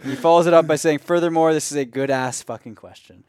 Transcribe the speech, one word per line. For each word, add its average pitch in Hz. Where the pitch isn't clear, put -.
He 135
follows 165
it 170
up 165
by 156
saying, 151
"Furthermore, 165
this -
is 147
a 139
good 135
ass 127
fucking 113
question." 90